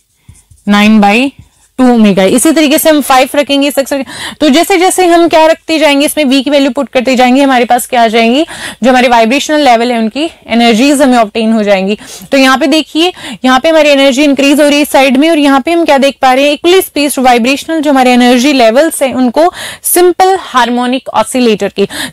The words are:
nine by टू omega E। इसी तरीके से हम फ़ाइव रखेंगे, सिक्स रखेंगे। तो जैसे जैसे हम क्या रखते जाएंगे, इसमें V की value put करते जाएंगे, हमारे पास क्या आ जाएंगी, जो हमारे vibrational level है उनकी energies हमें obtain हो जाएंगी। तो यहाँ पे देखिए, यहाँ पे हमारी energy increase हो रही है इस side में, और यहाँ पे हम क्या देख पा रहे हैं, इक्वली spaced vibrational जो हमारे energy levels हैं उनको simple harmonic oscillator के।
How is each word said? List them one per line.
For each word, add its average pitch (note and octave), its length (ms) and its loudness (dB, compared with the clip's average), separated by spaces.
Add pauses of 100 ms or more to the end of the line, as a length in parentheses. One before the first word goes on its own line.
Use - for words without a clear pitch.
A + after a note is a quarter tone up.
(680)
nine G#3 320 2
by A3 300 0 (480)
टू B3+ 80 2
omega G#3 400 2
E। F#3+ 80 0
इसी D#4 180 2
तरीके D4+ 260 0
से D#4+ 120 0
हम D4+ 100 2
फ़ाइव C4 340 0
रखेंगे, C#4+ 360 -2
सिक्स C#4 220 -4
रखेंगे। - 480 -10
तो D4+ 80 2
जैसे E4 300 2
जैसे F#4 280 0
हम E4+ 220 4
क्या D#4 180 2
रखते D#4+ 320 -2
जाएंगे, C#4+ 280 0
इसमें D4+ 180 -4
V C4+ 200 0
की C#4 60 -4
value C#4 200 0
put C4+ 180 -6
करते C4 280 -2
जाएंगे, B3+ 260 2
हमारे C4 220 0
पास B3 220 -2
क्या A#3+ 160 -2
आ A3+ 60 4
जाएंगी, A#3 360 0 (380)
जो B3 80 2
हमारे B3 180 2
vibrational A#3+ 520 0
level B3 320 0
है A#3 60 -4
उनकी A3+ 260 -4 (220)
energies A#3 560 2
हमें B3+ 160 2
obtain A3+ 340 -2
हो A3 100 0
जाएंगी। G3+ 360 -2 (340)
तो C#4 60 2
यहाँ C4 200 2
पे D#4 80 -2
देखिए, D#4+ 460 -2 (320)
यहाँ C4 160 2
पे E4 80 -2
हमारी D#4 200 2
energy C#4 360 2
increase C#4 360 2
हो D4 80 2
रही C#4+ 80 0
है D4 60 0
इस - 80 -6
side C4+ 260 2
में, D4+ 140 2
और D#4+ 80 0
यहाँ C#4 220 0
पे E4 120 -4
हम E4+ 120 0
क्या C#4+ 140 2
देख C4+ 240 0
पा C4 100 2
रहे C4+ 120 0
हैं, D4 80 0
इक्वली F4 300 0
spaced C#4+ 400 -4
vibrational C4 580 0
जो D4 100 -2
हमारे B3+ 220 2
energy B3 400 2
levels C4 500 0
हैं B3+ 120 -2
उनको B3+ 380 0 (320)
simple F4+ 580 0
harmonic B3 680 -4
oscillator G#3+ 640 -2
के। G3+ 120 -2 (240)